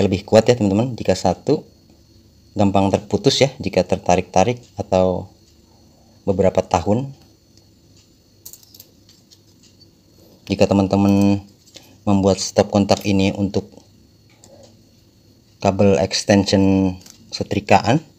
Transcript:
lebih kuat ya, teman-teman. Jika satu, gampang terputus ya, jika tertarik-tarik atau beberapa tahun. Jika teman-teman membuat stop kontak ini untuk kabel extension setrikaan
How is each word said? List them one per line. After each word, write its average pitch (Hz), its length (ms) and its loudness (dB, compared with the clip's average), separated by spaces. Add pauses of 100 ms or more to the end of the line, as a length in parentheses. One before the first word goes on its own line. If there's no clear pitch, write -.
lebih 95 160 -2
kuat 110 240 4
ya, 123 80 4
teman-teman. 113 400 -2
Jika 98 240 -4
satu, 113 480 -4 (880)
gampang 98 400 0
terputus - 480 -2
ya, 139 160 2
jika 92 240 -2
tertarik-tarik 92 800 -2 (160)
atau 92 480 -2 (960)
beberapa 92 400 0
tahun. 107 480 -2 (3250)
Jika 95 240 2
teman-teman 98 720 2 (640)
membuat 98 320 2
stop - 320 -2
kontak 101 400 0
ini 98 240 0
untuk 98 320 -4 (1900)
kabel 98 400 0
extension 95 960 0 (400)
setrikaan 101 640 0 (220)